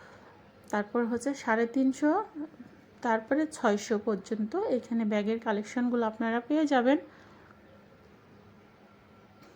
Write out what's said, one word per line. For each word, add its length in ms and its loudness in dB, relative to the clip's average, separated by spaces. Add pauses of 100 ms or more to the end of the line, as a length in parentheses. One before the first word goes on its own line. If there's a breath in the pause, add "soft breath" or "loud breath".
(680 loud breath)
তারপর 360 0
হচ্ছে 280 -2
সাড়ে 340 0
তিনশো, 560 2 (800)
তারপরে 460 0
ছয়শো 580 0
পর্যন্ত 500 -2
এখানে 500 -2
ব্যাগের 340 0
কালেকশনগুলো 640 -2
আপনারা 340 -2
পেয়ে 260 2
যাবেন। 320 4 (2500 loud breath)